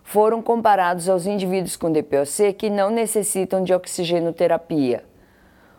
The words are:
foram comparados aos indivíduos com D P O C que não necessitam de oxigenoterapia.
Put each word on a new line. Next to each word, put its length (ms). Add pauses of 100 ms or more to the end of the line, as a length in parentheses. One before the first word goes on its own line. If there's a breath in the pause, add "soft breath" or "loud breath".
foram 400
comparados 680
aos 160
indivíduos 500
com 160
D 100
P 180
O 60
C 280
que 160
não 200
necessitam 720
de 120
oxigenoterapia. 1300 (760 soft breath)